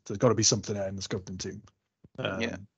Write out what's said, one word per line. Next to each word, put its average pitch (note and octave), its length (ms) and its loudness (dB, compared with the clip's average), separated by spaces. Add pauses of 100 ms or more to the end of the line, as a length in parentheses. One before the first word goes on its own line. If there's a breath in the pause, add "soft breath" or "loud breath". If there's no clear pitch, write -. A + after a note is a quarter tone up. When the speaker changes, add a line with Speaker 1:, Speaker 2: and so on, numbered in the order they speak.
Speaker 1:
there's G#2+ 120 -6
gotta A2+ 180 6
be A2+ 80 4
something G#2+ 320 2
there G2 120 -2
in F#2+ 80 -6
the F#2+ 60 -6
scouting F#2+ 360 -4
team, G2 240 -8 (560)
Speaker 2:
Yeah. G#2+ 360 -2
Speaker 1:
um, G2+ 140 -12 (100)